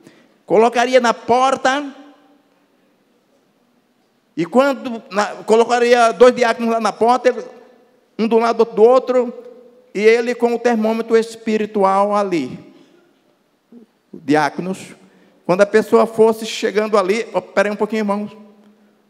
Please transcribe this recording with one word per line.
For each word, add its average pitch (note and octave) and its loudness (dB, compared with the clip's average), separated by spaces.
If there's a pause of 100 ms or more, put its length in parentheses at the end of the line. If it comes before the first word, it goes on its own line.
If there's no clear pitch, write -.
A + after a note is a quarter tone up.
(420)
Colocaria A#3+ 2
na A#3 0
porta, C4 -2 (2500)
e D#3+ -4
quando, A#3+ -2
na, G3 -2 (160)
colocaria A#3+ 2
dois A#3+ 6
diáconos A3+ -2
lá A3+ -2
na G#3+ -2
porta, B3 2
ele, A3 -6 (720)
um A3 -2
do A3+ 2
lado, A3+ 0
outro A3 0
do G#3 4
outro, B3+ 2 (500)
e F#3 -6
ele A#3 2
com A#3+ -2
o A#3 -4
termômetro A3+ -2
espiritual G#3 -2
ali. E3+ -4 (1500)
Diáconos, D#3 -4 (480)
quando F#3 0
a G3+ 6
pessoa A3 2
fosse A3 0
chegando G#3+ -2
ali, G3+ -2
ó, - -2
peraí G#3 -2
um G#3 -6
pouquinho, G#3+ -4
irmãos. G#3 -6 (720)